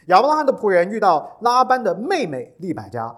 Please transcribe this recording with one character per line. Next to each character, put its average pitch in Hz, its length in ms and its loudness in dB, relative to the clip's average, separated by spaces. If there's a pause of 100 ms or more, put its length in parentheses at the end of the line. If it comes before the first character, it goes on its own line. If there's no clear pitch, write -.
亚 185 160 4
伯 269 80 0
拉 302 80 0
罕 302 80 -4
的 254 80 0
仆 202 160 -4
人 180 200 0
遇 214 120 -8
到 175 400 0
拉 240 240 6
班 254 180 0
的 190 100 -2
妹 269 320 -4
妹 131 340 -10
利 180 140 -8
百 107 140 -14
加， 117 300 -10